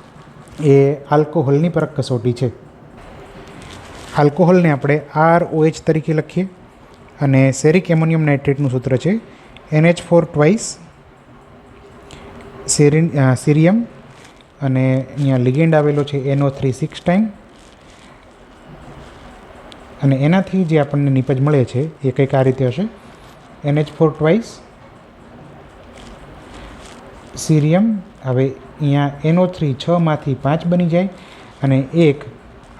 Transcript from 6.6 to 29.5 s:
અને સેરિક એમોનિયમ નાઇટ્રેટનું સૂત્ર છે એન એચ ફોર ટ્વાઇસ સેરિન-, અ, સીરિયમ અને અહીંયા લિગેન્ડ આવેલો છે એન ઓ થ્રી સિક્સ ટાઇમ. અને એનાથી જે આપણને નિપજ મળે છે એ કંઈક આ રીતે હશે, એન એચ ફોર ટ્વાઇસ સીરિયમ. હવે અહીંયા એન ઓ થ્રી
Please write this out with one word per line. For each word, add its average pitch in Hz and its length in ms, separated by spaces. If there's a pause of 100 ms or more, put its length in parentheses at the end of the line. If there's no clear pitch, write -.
અને 135 320
સેરિક 160 380
એમોનિયમ 160 320
નાઇટ્રેટનું 143 480
સૂત્ર 131 260
છે 196 240 (520)
એન 156 140
એચ 175 160
ફોર 170 220
ટ્વાઇસ 156 540 (1900)
સેરિન-, 147 500
અ, 131 160
સીરિયમ 165 520 (760)
અને 131 440 (100)
અહીંયા 135 200
લિગેન્ડ 139 380
આવેલો 147 300
છે 143 140
એન 139 240
ઓ 139 60
થ્રી 135 240
સિક્સ - 340
ટાઇમ. 196 200 (2750)
અને 139 140
એનાથી 185 480
જે 160 140
આપણને 143 320
નિપજ 131 300
મળે 143 240
છે 135 440
એ - 20
કંઈક 139 240
આ 131 80
રીતે 131 240
હશે, 156 220 (760)
એન 143 140
એચ 147 80 (120)
ફોર 160 200
ટ્વાઇસ 175 400 (2750)
સીરિયમ. 170 600 (260)
હવે 131 240 (320)
અહીંયા 143 300 (140)
એન 165 140
ઓ 180 80
થ્રી 156 280 (140)